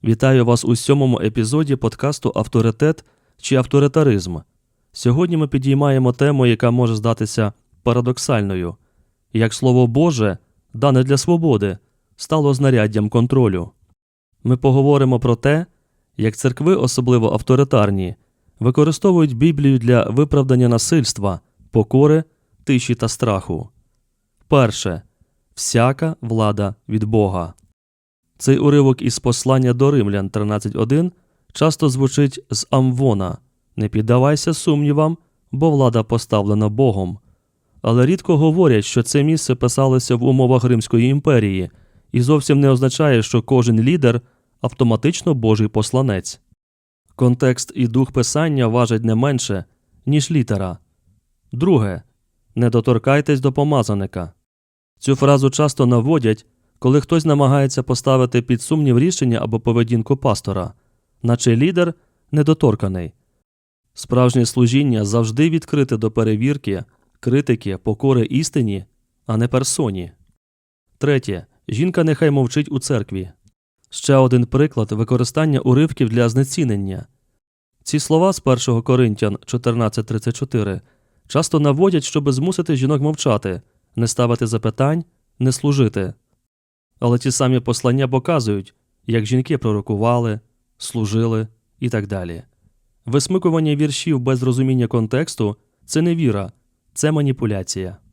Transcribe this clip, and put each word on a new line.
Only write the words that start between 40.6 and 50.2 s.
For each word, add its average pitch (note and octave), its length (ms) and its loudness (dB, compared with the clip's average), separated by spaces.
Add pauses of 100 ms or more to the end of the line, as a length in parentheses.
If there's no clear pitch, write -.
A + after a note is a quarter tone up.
Римської A#2+ 460 2
імперії A2 600 0 (400)
і B2 100 0
зовсім C#3+ 380 2
не C#3 100 4
означає, C3 540 2
що A#2 180 0
кожен A#2 380 2
лідер B2 420 2 (400)
автоматично B2 720 -2
Божий A2 340 2
посланець. G#2+ 760 -4 (760)
Контекст B2 600 0
і B2 120 -2
дух B2+ 240 -2
писання C#3 560 -2
важать A2+ 360 0
не A2+ 120 0
менше, A#2 500 -2 (400)
ніж C#3+ 260 -2